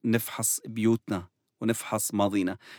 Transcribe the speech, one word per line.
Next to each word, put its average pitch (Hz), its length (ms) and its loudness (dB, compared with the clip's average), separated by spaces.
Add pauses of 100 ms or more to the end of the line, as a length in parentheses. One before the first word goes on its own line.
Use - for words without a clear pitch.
نفحص - 600 0
بيوتنا 110 600 0 (340)
ونفحص 110 520 -2
ماضينا. 101 440 2 (220)